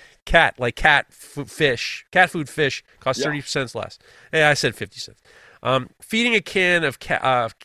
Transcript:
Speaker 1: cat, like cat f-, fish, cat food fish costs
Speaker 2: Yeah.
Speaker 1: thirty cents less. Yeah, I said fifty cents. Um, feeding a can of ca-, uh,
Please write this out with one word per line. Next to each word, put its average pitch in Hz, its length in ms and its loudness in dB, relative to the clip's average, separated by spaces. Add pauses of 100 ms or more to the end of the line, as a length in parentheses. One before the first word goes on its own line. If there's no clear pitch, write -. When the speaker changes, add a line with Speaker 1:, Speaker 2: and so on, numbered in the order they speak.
(280)
Speaker 1:
cat, 160 320 2
like 120 160 -2
cat 143 340 2
f-, - 400 -14
fish, - 640 -2
cat 180 180 4
food 151 180 -6
fish - 360 -2 (160)
costs 131 200 -2
Speaker 2:
Yeah. 139 100 -2
Speaker 1:
thirty 147 120 -4
cents 135 320 -6
less. - 240 -10 (340)
Yeah, 151 200 4
I - 20 2
said 135 220 0
fifty - 240 -12
cents. - 200 -16 (440)
Um, 127 260 -2 (100)
feeding 233 360 0
a 208 60 2
can 180 420 0
of 135 160 -2
ca-, - 160 -4
uh, 123 340 0 (160)